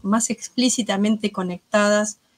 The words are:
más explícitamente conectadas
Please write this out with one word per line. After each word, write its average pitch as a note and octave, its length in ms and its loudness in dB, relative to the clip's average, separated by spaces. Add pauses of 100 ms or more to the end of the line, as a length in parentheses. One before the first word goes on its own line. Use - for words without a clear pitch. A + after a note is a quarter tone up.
más G#3+ 280 0
explícitamente G#3+ 1040 -2
conectadas G#3 840 0 (200)